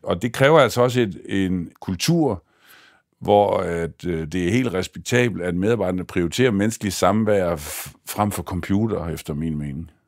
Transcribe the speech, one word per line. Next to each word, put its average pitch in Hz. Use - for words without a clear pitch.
Og 98
det 117
kræver 151
altså 123
også 123
et, 98
en 92
kultur, 117
hvor 101
at, 85
øh, 82
det 87
er 90
helt 120
respektabelt, 92
at 87
medarbejderne 92
prioriterer 92
menneskeligt 101
samvær 98
f-, -
frem 104
for 90
computer, 98
efter 80
min 78
mening. 73